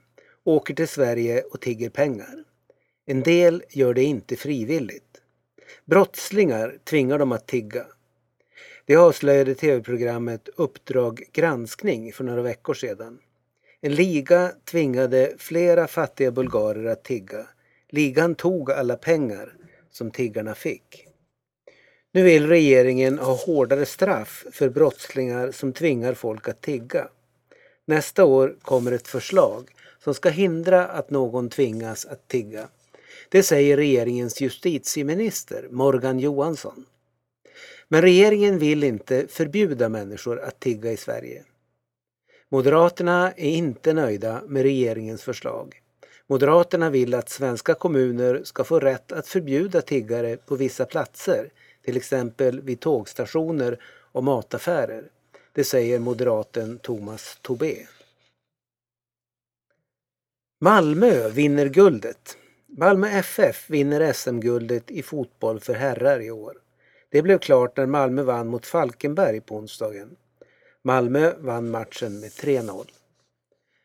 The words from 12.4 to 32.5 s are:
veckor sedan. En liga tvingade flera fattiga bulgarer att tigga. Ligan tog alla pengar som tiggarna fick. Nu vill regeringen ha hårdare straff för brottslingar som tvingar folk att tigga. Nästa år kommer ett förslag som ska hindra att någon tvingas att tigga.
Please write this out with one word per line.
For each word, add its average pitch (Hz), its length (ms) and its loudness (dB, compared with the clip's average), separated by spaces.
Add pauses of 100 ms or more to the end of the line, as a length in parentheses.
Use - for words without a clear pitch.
veckor 123 320 -6
sedan. 113 460 -10 (640)
En 147 140 -4
liga 175 560 2 (140)
tvingade 131 720 2
flera 170 500 2
fattiga 139 440 -2
bulgarer 113 540 -2
att 113 180 -4
tigga. 107 440 -10 (420)
Ligan 151 460 0
tog 170 360 -2
alla 127 240 -2
pengar 127 580 -2 (380)
som 113 200 -10
tiggarna 107 440 -6
fick. - 520 -12 (1040)
Nu 185 120 4
vill 160 240 8
regeringen 131 720 6
ha 131 140 0
hårdare 139 520 0
straff - 680 -4
för 139 180 0
brottslingar 127 840 -2
som 131 220 -8
tvingar 127 400 -2
folk 110 360 -8
att - 120 -10
tigga. 131 480 -6 (760)
Nästa 156 400 2
år 135 360 4
kommer 123 300 -2
ett 120 160 -6
förslag 127 640 0 (280)
som 147 140 -4
ska 175 160 0
hindra 175 580 2
att 165 220 -8
någon 123 400 -2
tvingas 113 560 -4
att - 220 -18
tigga. 110 420 -8 (600)